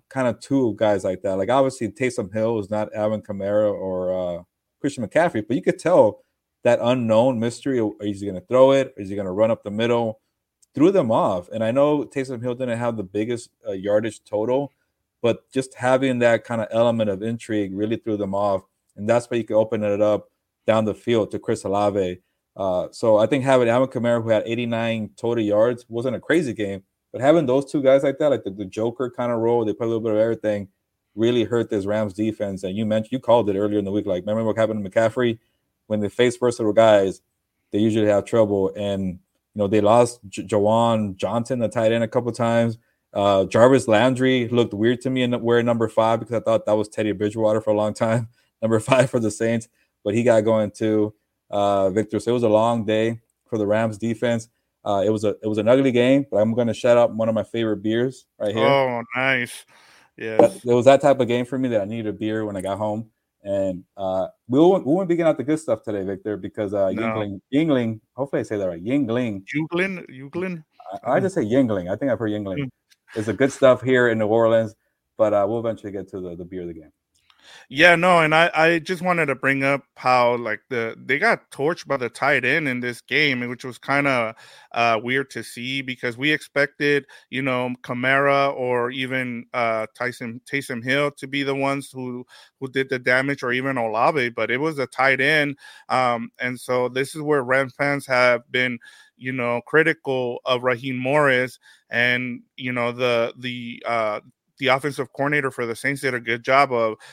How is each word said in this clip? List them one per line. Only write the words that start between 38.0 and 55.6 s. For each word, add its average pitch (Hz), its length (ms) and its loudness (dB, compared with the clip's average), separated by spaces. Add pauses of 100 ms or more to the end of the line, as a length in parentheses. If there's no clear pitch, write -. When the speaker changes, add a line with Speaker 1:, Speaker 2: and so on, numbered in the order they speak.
Speaker 1:
have 101 180 4
trouble. 101 500 2
And, 98 320 -4 (460)
you 104 60 -6
know, 101 80 0
they 104 140 2
lost 120 380 4 (100)
J-, - 140 -10
Jawan 107 720 0
Johnson, 117 440 -4
the 110 100 -2
tight 113 220 0
end, 117 120 0
a 110 40 -2
couple 120 260 -2
times. 117 440 0 (360)
Uh, 101 320 4
Jarvis 117 420 6
Landry 123 600 2
looked 117 240 2
weird 117 280 0
to 135 80 -4
me 131 140 0
in 120 180 -2
wearing 117 240 2
number 117 220 2
five 113 320 2
because 113 160 -6
I 107 60 0
thought 113 240 0
that 107 120 2
was 104 100 0
Teddy 107 260 -2
Bridgewater 107 480 0
for 107 100 0
a 107 60 2
long 107 160 0
time, 113 360 0 (160)
<laughs> - 160 -20
number 113 180 2
five 127 300 4
for 127 100 -2
the 107 120 -2
Saints, 113 360 -2 (360)
but 104 100 -2
he 117 100 0
got 113 220 4
going 110 260 0
too, 107 420 0 (360)
uh, 101 400 0
Victor. 107 320 -2
So 120 100 -2
it - 20 2
was 120 100 -2
a 113 60 2
long 110 360 2
day 113 340 0 (280)
for 113 100 -6
the 101 100 -2
Rams 107 300 0
defense. 117 500 -4 (380)
Uh, 101 200 0
it 107 40 2
was 110 160 0
a, 101 180 0
it 110 40 -4
was 107 100 -2
an 107 100 0